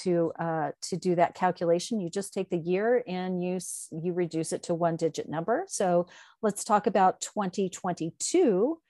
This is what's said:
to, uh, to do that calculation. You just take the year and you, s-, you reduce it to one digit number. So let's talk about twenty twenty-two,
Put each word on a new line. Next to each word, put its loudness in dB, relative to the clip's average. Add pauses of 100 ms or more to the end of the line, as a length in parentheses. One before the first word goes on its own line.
to, 2
uh, -2 (100)
to -6
do 0
that 2
calculation. 0
You -4
just -8
take -4
the -2
year 2
and -4
you, -2
s-, -10
you -4
reduce -2
it -4
to -2
one 0
digit -2
number. -2
So 2 (360)
let's -2
talk 2
about 4
twenty -4
twenty-two, 0 (120)